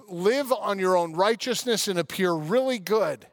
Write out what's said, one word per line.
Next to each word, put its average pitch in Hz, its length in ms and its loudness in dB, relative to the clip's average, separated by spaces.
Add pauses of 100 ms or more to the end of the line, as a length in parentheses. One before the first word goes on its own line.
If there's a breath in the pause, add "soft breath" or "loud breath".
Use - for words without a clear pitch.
live 220 440 0
on 202 260 -2
your 185 200 2
own 170 160 0
righteousness 220 760 0
and 190 100 -2
appear 175 360 0
really 233 440 0
good 175 560 -2